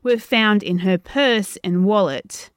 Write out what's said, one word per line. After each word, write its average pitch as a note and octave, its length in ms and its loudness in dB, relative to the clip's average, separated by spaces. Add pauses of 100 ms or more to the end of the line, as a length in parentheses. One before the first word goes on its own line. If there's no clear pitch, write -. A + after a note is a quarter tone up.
were B3 160 0
found G#3+ 460 2
in F3+ 160 -2
her F#3 180 0
purse A#3 640 -2
and F3+ 220 0
wallet. F#3+ 720 -2